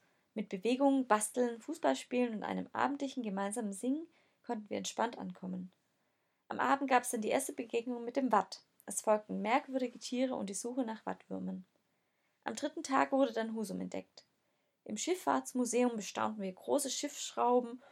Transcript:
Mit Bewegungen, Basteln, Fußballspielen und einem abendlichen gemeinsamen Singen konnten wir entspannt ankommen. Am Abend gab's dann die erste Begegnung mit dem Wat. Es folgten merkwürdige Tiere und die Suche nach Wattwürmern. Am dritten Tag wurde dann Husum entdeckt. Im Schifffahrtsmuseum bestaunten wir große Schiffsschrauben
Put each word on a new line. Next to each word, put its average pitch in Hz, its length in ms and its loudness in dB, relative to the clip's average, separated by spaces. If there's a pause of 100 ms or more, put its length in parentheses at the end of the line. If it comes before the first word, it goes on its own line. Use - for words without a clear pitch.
(340)
Mit 220 160 -6
Bewegungen, 254 580 4
Basteln, 233 520 2
Fußballspielen 247 760 0
und 202 80 -4
einem 185 280 -2
abendlichen 269 500 0
gemeinsamen 202 520 -2
Singen 277 340 -2 (360)
konnten 214 260 -6
wir 214 80 -2
entspannt 214 400 -2
ankommen. 185 540 -8 (760)
Am - 120 -6
Abend 277 300 2
gab's 247 220 4
dann 233 100 -2
die 214 80 -2
erste 277 240 2
Begegnung 240 520 -4
mit 233 100 -8
dem 262 160 2
Wat. - 320 2 (220)
Es - 160 -6
folgten 214 400 2
merkwürdige 254 580 0
Tiere 254 360 0
und 196 140 -4
die 202 60 -6
Suche 247 280 -4
nach 220 220 -6
Wattwürmern. 190 600 -6 (800)
Am 226 100 -2
dritten 285 260 -4
Tag 269 300 2
wurde 262 220 4
dann 226 200 -4
Husum 190 280 -6
entdeckt. 185 440 -8 (600)
Im 214 120 -6
Schifffahrtsmuseum 247 1000 0
bestaunten 214 440 -2
wir 190 120 -4
große 269 360 0
Schiffsschrauben 247 1040 0